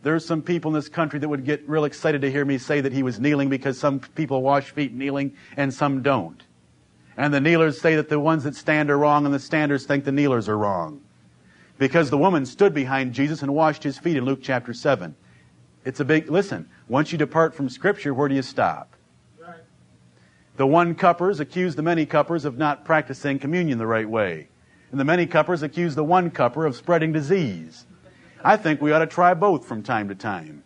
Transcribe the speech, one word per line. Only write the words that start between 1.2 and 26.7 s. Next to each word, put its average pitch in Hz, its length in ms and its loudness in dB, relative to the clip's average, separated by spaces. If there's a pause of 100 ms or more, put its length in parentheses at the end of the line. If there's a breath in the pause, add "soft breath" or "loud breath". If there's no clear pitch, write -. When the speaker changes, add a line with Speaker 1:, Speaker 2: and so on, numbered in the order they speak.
Speaker 1:
would 139 160 -4
get 147 240 -4
real 151 160 0
excited 147 380 -2
to 139 100 0
hear 143 140 0
me 139 120 0
say 147 220 -2
that 139 140 -2
he 135 100 0
was 117 160 -2
kneeling, 139 300 2
because 135 280 -2
some 139 220 0
people 135 420 -4
wash 139 300 0
feet 135 220 -4
kneeling 139 400 -4 (240 loud breath)
and 139 160 -2
some 139 280 -2
don't. 117 420 -2 (760 soft breath)
And 143 160 0
the 139 80 2
kneelers 160 400 4
say 160 160 4
that 151 100 0
the 151 140 0
ones 156 240 2
that 143 100 -6
stand 151 340 0
are 143 80 4
wrong, 147 280 4
and 143 80 0
the 139 60 0
standers 143 460 0
think 139 200 0
the 135 80 -2
kneelers 135 340 2
are 107 100 0
wrong. 95 440 -2 (760 soft breath)
Because 139 320 2
the 143 80 0
woman 156 280 4
stood 190 280 2
behind 135 380 -2
Jesus 147 300 -2
and 143 120 -2
washed 156 300 0
his 139 160 -6
feet 170 160 -2
in 123 80 0
Luke 135 180 -2
chapter 123 300 -4
seven. 113 440 -2 (680 soft breath)
It's 127 160 -8
a 139 60 0
big, 156 240 2
listen, 156 400 -2 (180 soft breath)
once 147 240 0
you 165 60 -4
depart 156 380 2
from 139 120 -4
Scripture, 170 460 -2
where 139 140 0
do 135 80 0
you 131 80 0
stop? 82 520 -4 (460)
Speaker 2:
Right. 170 140 -20 (1040 soft breath)
Speaker 1:
The 135 100 2
one 170 260 4
cuppers 175 460 2
accuse 175 360 -4
the 151 60 -4
many 160 240 0
cuppers 147 400 0
of 123 100 -6
not 147 300 -2
practicing 143 540 -2
communion 151 400 0
the 113 80 -2
right 110 200 0
way. 92 420 -2 (420 soft breath)
And 135 80 -4
the 135 60 0
many 170 200 2
cuppers 156 380 0
accuse 156 320 -4
the 151 80 -2
one 175 260 2
cupper 156 380 0
of 131 80 -2